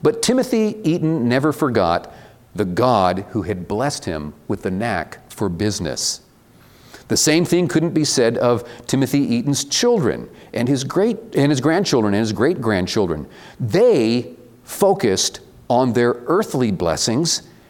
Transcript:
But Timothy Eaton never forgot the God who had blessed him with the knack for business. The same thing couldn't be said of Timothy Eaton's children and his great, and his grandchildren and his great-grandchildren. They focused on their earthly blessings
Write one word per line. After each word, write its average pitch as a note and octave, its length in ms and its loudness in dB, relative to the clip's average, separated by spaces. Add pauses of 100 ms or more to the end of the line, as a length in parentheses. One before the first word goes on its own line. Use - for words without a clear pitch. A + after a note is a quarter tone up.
But D3+ 200 0
Timothy A3+ 600 0
Eaton D#3 460 0
never C#3 240 2
forgot G#2+ 600 0 (400)
the G2+ 100 -2
God F#2+ 680 2
who G#2+ 120 -4
had F2+ 260 -6
blessed B2 360 -4
him D#2 280 -6 (160)
with G#2 140 -4
the G2 80 -2
knack F#2+ 480 -4 (120)
for G2+ 200 -4
business. F2 720 -4 (880)
The - 100 0
same D#3+ 260 2
thing F3 240 2
couldn't D#3+ 220 0
be D#3+ 140 0
said A#2 340 0
of A#2+ 260 0 (220)
Timothy C3+ 320 0
Eaton's C3+ 480 -2
children C3 640 0 (240)
and A#2 120 0
his C3+ 160 0
great, G3 360 0 (180)
and C#3+ 140 4
his C#3 100 0
grandchildren C3+ 540 2
and G#2 60 2
his A2 120 0
great-grandchildren. G2 920 0 (340)
They B2 760 2 (300)
focused - 760 0 (280)
on B2+ 240 2
their A#2+ 360 2
earthly C#3+ 420 0
blessings F#2+ 720 -2 (280)